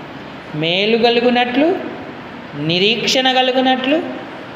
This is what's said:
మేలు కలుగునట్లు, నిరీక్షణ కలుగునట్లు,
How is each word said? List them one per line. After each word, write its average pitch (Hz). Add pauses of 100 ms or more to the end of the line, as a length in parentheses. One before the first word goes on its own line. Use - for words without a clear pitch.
(560)
మేలు 185
కలుగునట్లు, 240 (800)
నిరీక్షణ 208
కలుగునట్లు, 262 (520)